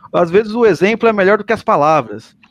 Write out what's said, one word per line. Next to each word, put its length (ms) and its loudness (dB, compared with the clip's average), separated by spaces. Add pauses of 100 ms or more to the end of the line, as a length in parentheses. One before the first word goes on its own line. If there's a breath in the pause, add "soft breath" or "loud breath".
(120 loud breath)
às 180 0
vezes 240 0
o 120 0
exemplo 420 0
é 60 0
melhor 240 2
do 80 -6
que 80 -2
as 100 -8
palavras. 720 -2 (160)